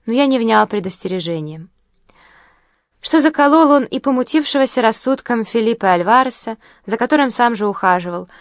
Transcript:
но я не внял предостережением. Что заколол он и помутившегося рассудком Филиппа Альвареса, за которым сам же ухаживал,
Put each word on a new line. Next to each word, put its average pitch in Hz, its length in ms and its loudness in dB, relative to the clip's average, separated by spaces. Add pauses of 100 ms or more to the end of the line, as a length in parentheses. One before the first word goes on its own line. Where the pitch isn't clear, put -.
но 220 80 -4
я 277 140 4
не 262 120 2
внял 220 280 2
предостережением. 170 1040 -6 (1400)
Что 320 140 0
заколол 294 500 4
он 277 140 4
и - 160 -6
помутившегося 269 800 0
рассудком 240 640 -2
Филиппа 220 480 0
Альвареса, 226 640 0 (300)
за 214 100 -2
которым 269 340 0
сам 240 240 0
же 208 140 -2
ухаживал, 180 600 -2 (120)